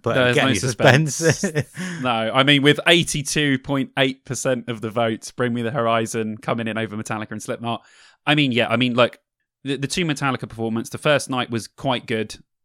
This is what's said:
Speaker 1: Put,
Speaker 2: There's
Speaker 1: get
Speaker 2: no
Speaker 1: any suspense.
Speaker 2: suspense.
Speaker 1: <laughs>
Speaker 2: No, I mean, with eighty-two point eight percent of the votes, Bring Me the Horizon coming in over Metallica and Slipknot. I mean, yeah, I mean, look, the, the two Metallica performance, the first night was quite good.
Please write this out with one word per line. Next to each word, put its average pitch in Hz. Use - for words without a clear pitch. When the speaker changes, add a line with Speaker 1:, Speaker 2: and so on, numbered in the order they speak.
Speaker 1:
Put, 117
Speaker 2:
There's 123
Speaker 1:
get 143
Speaker 2:
no 135
Speaker 1:
any 110
suspense. 139
Speaker 2:
suspense. 160
Speaker 1:
<laughs> 170
Speaker 2:
No, 127
I 113
mean, 139
with 147
eighty-two 147
point 135
eight 135
percent 127
of 113
the 110
votes, 113
Bring 123
Me 120
the 113
Horizon 113
coming 117
in 107
over 104
Metallica 107
and 107
Slipknot. 117
I 151
mean, 143
yeah, 113
I 117
mean, 123
look, 120
the, 135
the 139
two 180
Metallica 135
performance, 113
the 113
first 143
night 127
was 113
quite 127
good. 110